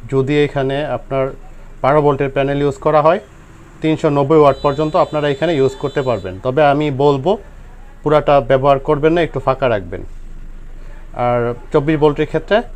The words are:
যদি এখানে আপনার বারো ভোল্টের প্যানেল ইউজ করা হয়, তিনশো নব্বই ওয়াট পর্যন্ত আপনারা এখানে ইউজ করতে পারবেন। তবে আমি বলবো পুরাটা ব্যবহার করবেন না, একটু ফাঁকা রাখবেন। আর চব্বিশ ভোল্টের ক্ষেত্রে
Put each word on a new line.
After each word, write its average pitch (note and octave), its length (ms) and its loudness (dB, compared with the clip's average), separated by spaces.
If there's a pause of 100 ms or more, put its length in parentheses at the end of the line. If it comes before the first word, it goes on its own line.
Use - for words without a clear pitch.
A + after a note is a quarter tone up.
(120)
যদি C3+ 220 0 (120)
এখানে C3+ 320 -2 (200)
আপনার C3+ 280 -2 (580)
বারো C#3+ 220 4
ভোল্টের C#3 300 0
প্যানেল C#3 280 0
ইউজ C#3 220 0
করা D#3 200 4
হয়, F3 140 4 (640)
তিনশো D#3 260 0 (100)
নব্বই C#3+ 240 4
ওয়াট C#3+ 240 6
পর্যন্ত D3 280 -2 (120)
আপনারা D3 280 -2
এখানে D#3+ 260 -2
ইউজ C3+ 140 2 (100)
করতে C#3+ 240 -4
পারবেন। F#2 260 -4 (120)
তবে C3 160 0 (120)
আমি D3+ 140 0 (160)
বলবো C#3+ 280 2 (680)
পুরাটা D3 340 2 (140)
ব্যবহার C#3 280 4 (100)
করবেন D3+ 280 2
না, F3 120 2
একটু - 180 -6
ফাঁকা C3+ 280 0
রাখবেন। F#2 280 -6 (1200)
আর B2 140 2 (320)
চব্বিশ D3+ 320 2
ভোল্টের D3 280 2
ক্ষেত্রে D#3+ 260 0 (180)